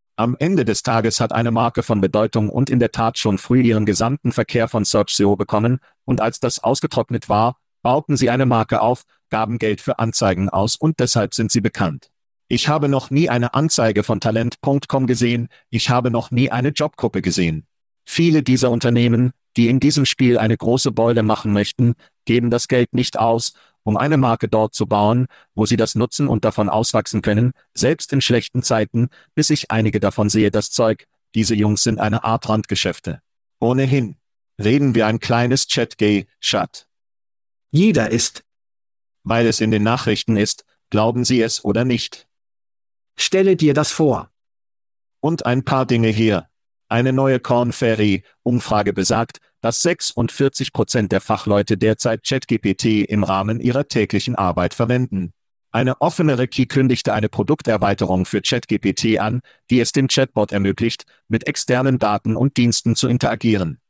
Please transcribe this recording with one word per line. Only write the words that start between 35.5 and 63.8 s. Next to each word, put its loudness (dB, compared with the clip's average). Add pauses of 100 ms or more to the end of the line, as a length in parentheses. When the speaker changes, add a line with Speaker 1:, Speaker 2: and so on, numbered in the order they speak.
Speaker 1:
Chat-Gay-Chat. -2 (840)
Speaker 2:
Jeder 2
ist. -4 (800)
Speaker 1:
Weil 2
es 0
in 2
den 2
Nachrichten 0
ist, -2 (260)
glauben 0
Sie 2
es -2
oder 0
nicht. -4 (880)
Speaker 2:
Stelle 2
dir 2
das 0
vor. 0 (920)
Speaker 1:
Und -2
ein 0
paar 0
Dinge 2
hier. 0 (420)
Eine 2
neue 2
Korn 0
Ferry 0 (200)
Umfrage 0
besagt, -2 (220)
dass -4
sechsundvierzig -2
Prozent -2
der 0
Fachleute 0
derzeit 0
Chat -4
G 0
P 0
T 2
im 0
Rahmen -2
ihrer -2
täglichen -2
Arbeit -2
verwenden. -2 (380)
Eine -2
offene 0
Regie 0
kündigte 0
eine -2
Produkterweiterung 0
für -2
Chat -4
G 0
P 0
T 0
an, -2 (280)
die 2
es 0
dem 2
Chatbot 0
ermöglicht, -2 (220)
mit -2
externen 0
Daten 0
und 0
Diensten 2
zu 0
interagieren. 0